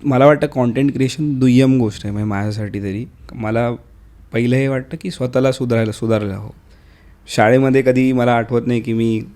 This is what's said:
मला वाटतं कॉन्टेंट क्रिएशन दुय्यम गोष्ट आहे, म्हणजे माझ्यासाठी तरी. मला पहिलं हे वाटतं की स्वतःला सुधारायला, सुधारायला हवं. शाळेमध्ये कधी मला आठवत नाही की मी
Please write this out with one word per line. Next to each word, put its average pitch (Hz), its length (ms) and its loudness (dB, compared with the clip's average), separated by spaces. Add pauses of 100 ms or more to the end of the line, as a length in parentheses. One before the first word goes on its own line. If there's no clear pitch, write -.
मला 135 220 4
वाटतं 151 200 4
कॉन्टेंट 131 460 0
क्रिएशन 131 460 -2
दुय्यम 131 400 4
गोष्ट 107 280 -2
आहे, 101 60 -6
म्हणजे 104 160 -4
माझ्यासाठी 104 520 -4
तरी. 101 240 -6 (280)
मला 117 400 -2 (600)
पहिलं 120 240 0
हे 135 120 0
वाटतं 135 320 -6
की 185 100 -8
स्वतःला 131 420 0
सुधारायला, 113 400 -2
सुधारायला 107 420 -2
हवं. 101 160 -12 (760)
शाळेमध्ये 131 560 4
कधी 131 300 2
मला 120 220 2
आठवत 117 320 -2
नाही 120 140 0
की 113 120 -6
मी 113 300 0 (140)